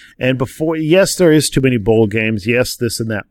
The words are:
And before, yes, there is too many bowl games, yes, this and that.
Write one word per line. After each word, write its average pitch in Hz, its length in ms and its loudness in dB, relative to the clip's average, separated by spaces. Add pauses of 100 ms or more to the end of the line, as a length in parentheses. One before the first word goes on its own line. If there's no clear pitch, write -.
(180)
And 127 200 -2
before, 160 400 -4
yes, 160 380 2
there 170 180 4
is 151 160 2
too - 100 0
many 131 180 0
bowl 110 300 2
games, 110 400 -4
yes, 123 300 -2
this 117 240 -6
and 113 100 -6
that. 101 200 -8